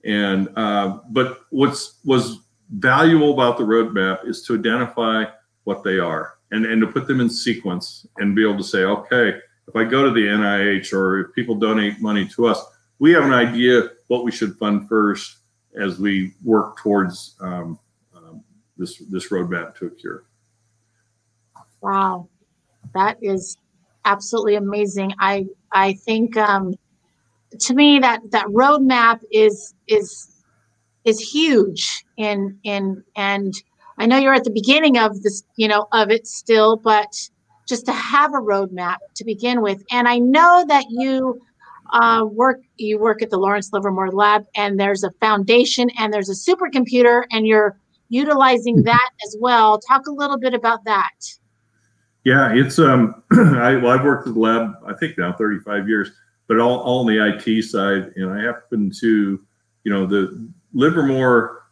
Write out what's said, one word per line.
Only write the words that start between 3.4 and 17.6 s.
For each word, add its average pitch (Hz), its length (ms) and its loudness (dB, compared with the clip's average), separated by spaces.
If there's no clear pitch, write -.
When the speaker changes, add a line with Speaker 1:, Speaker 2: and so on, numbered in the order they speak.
Speaker 1:
the 120 60 -2
roadmap 107 640 0
is 113 180 -10
to 120 100 -4
identify 113 720 -2
what 98 180 -8
they 95 160 -2
are 80 360 -6
and, 110 160 -2
and 113 140 0
to 107 60 2
put 139 200 -6
them 131 140 -2
in 120 80 0
sequence - 800 -8
and 101 160 -2
be 110 80 2
able 104 160 0
to - 60 -8
say, 95 200 -2
"Okay, 104 540 -2
if - 100 -10
I 113 80 0
go 131 200 0
to 131 60 2
the 110 180 2
N 104 140 0
I 101 260 0
H 98 240 -4
or 95 280 0
if - 140 -10
people 117 200 -4
donate 107 460 -2
money 104 280 -2
to 120 180 -2
us, 113 160 0
we 156 140 6
have 156 120 4
an 135 80 2
idea 120 580 2
what 123 160 -2
we 120 60 -4
should 104 280 -8
fund 101 300 -4
first 104 500 -2
as 95 220 -6
we 95 360 -4
work 110 340 -2
towards, 98 640 -4
um, 87 380 -12